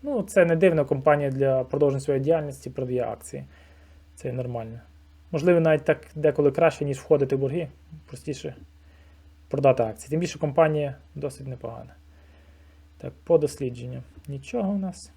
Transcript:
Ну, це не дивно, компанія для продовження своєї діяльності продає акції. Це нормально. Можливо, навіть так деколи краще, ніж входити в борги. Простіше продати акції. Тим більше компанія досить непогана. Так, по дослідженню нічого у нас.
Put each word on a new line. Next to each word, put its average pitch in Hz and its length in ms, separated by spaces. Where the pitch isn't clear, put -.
Ну, 277 200
це 190 220
не 170 120
дивно, 160 300
компанія 143 440
для 131 340
продовження 139 360
своєї 135 240
діяльності 147 460
продає 127 320
акції. 117 420
Це 131 180
нормально. 120 480
Можливо, 170 300
навіть 160 240
так - 300
деколи 147 380
краще, 156 320
ніж 139 140
входити 139 380
в - 20
борги. 139 320
Простіше 139 500
продати 135 340
акції. 110 280
Тим 156 100
більше 170 180
компанія 151 600
досить 139 320
непогана. 120 500
Так, 139 140
по 170 140
дослідженню 127 640
нічого 190 440
у 202 60
нас. 190 380